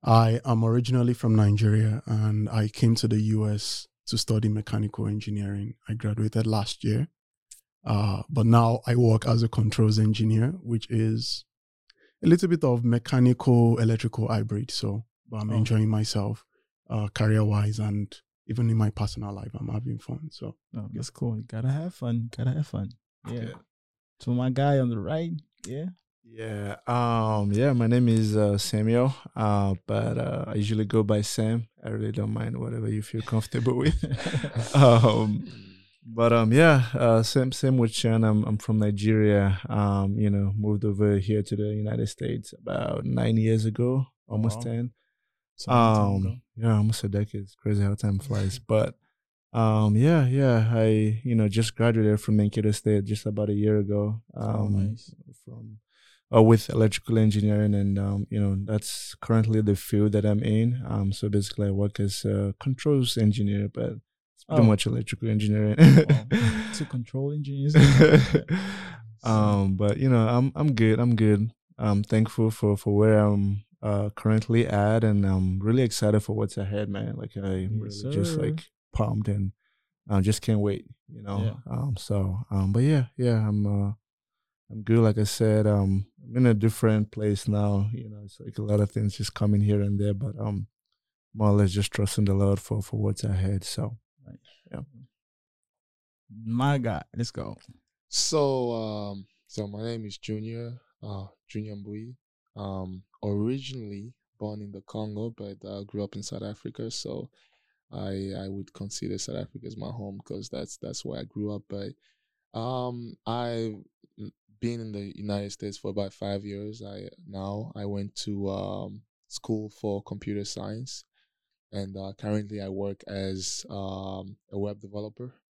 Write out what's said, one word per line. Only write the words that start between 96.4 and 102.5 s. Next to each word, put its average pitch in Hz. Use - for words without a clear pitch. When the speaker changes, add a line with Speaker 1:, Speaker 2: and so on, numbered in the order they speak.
Speaker 2:
My 127
God, 113
let's 117
go. -
Speaker 4:
So, 135
um, 104
so 107
my 104
name 113
is 101
Junior, 117
uh, 98
Junior 107
Mbui. 104